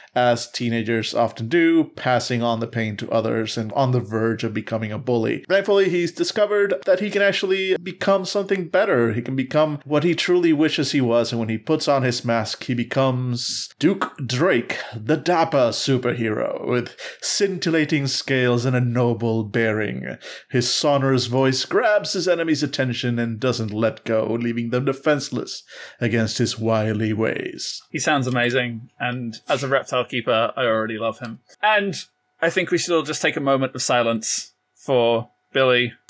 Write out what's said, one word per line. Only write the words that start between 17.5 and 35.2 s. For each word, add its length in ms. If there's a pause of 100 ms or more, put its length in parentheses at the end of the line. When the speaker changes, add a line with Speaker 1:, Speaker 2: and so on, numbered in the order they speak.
Speaker 1:
scales 580
and 100
a 60
noble 640
bearing. 720 (340)
His 220
sonorous 540
voice 400
grabs 480
his 120
enemy's 360
attention 560
and 200
doesn't 340
let 320
go, 220 (140)
leaving 300
them 160
defenseless 760 (380)
against 380
his 200
wily 540
ways. 800
Speaker 2:
He 80
sounds 280
amazing, 640 (100)
and 480
as 160
a 60
reptile 380
keeper, 500
I 60
already 360
love 200
him. 220 (220)
And 320 (460)
I 80
think 220
we 80
should 160
all 80
just 200
take 140
a 40
moment 340
of 80
silence 680 (220)
for 560 (220)